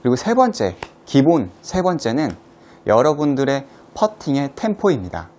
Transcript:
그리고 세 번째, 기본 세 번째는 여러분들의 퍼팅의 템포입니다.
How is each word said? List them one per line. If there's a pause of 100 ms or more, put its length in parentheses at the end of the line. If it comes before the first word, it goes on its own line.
그리고
세
번째, (280)
기본 (100)
세
번째는 (560)
여러분들의 (280)
퍼팅의
템포입니다.